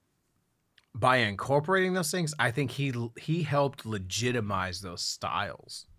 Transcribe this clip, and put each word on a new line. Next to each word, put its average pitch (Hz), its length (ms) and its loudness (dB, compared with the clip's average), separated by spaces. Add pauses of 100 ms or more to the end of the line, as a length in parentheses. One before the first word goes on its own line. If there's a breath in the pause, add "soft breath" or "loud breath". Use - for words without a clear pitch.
(920)
by 127 240 4
incorporating 147 760 2
those 185 180 0
things, 170 280 0
I 120 120 4
think 127 200 0
he, 139 220 -2 (240)
he 165 260 0
helped 143 420 0
legitimize 101 960 -2
those 87 200 -10
styles. - 840 -4 (140)